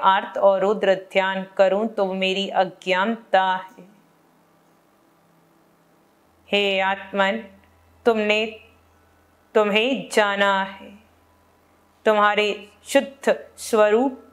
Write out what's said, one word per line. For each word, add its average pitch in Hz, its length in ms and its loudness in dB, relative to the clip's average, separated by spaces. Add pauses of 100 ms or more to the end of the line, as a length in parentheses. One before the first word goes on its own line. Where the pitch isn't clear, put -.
आर्त 196 380 0
और 196 220 4
रुद्र 196 340 2 (180)
ध्यान 190 300 -2 (140)
करूं, 196 320 2
तो 202 260 -4
मेरी 190 340 -2
अज्ञानता 190 960 -2 (100)
है। 185 300 -14 (2750)
हे 202 320 0
आत्मन, 196 580 -2 (680)
तुमने, 214 380 2 (1120)
तुम्हें 214 560 0
जाना 202 520 0
है, - 300 -12 (1120)
तुम्हारे 208 420 2 (360)
शुद्ध - 520 0 (220)
स्वरूप 220 760 0